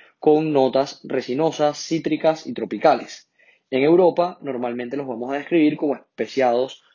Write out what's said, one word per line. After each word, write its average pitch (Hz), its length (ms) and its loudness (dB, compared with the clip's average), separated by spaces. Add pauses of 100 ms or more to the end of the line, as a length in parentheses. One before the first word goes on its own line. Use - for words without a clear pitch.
(180)
con 156 360 2
notas 135 500 2
resinosas, 147 760 -2
cítricas 156 720 -2
y 127 60 -10
tropicales. - 760 -2 (400)
En 131 140 0
Europa, 175 580 4
normalmente 123 560 -6
los 139 80 -8
vamos 123 260 -8
a 139 60 -4
describir 151 400 2
como 143 180 -2
especiados, 123 840 -2 (140)